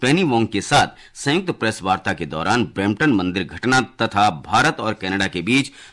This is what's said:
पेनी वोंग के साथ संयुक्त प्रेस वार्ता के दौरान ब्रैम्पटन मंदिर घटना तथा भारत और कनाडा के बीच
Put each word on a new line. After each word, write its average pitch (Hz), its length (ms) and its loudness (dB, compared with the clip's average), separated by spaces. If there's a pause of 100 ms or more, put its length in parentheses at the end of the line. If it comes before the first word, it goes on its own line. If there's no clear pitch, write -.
पेनी 147 200 2
वोंग 120 260 2
के 101 120 -2
साथ - 560 -2
संयुक्त 165 340 -2
प्रेस 110 320 -4
वार्ता 92 300 -2
के 82 140 -4
दौरान 87 400 0
ब्रैम्पटन 104 460 0
मंदिर 90 320 0
घटना 113 360 0 (200)
तथा 107 280 2 (180)
भारत 131 340 2
और 107 140 -2
कनाडा 95 320 -2
के 90 160 -4
बीच 131 280 0 (220)